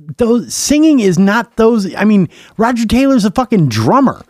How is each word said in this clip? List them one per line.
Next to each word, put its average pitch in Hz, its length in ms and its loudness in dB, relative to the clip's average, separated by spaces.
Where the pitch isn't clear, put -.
those 226 360 -2
singing 302 480 2
is 185 180 0
not 202 380 0
those, 220 380 0
I - 80 -4
mean, 202 240 2
Roger 233 300 -2
Taylor's 254 380 2
a 208 60 -2
fucking 214 380 -2
drummer, 160 600 0